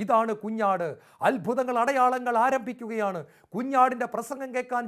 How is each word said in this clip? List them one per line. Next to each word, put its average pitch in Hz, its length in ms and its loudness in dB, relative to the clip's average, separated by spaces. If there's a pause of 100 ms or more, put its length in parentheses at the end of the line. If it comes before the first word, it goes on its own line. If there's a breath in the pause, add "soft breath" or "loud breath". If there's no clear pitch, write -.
ഇതാണ് 226 300 2 (100)
കുഞ്ഞാട്. 202 440 0 (400 soft breath)
അത്ഭുതങ്ങൾ, 247 560 0
അടയാളങ്ങൾ 247 520 2 (100)
ആരംഭിക്കുകയാണ്. 226 760 -2 (320 soft breath)
കുഞ്ഞാടിൻ്റെ 254 640 2
പ്രസംഗം 262 400 -8
കേൾക്കാൻ 247 320 -2